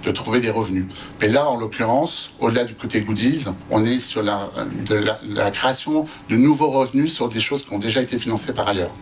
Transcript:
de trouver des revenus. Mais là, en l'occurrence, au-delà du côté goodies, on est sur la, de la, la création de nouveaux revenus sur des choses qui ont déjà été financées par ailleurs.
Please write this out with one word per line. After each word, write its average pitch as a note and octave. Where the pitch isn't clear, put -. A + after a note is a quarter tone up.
de -
trouver A2
des A#2
revenus. F#2+
Mais G#2
là, C#3
en B2
l'occurrence, A#2
au-delà A#2+
du A2
côté A2
goodies, A2
on G#2+
est B2
sur A2
la, G2+
de G#2+
la, G#2+
la G#2
création -
de A2+
nouveaux D3
revenus C3+
sur A#2
des A2
choses C#3+
qui -
ont G#2
déjà A2+
été B2
financées A2+
par -
ailleurs. F#2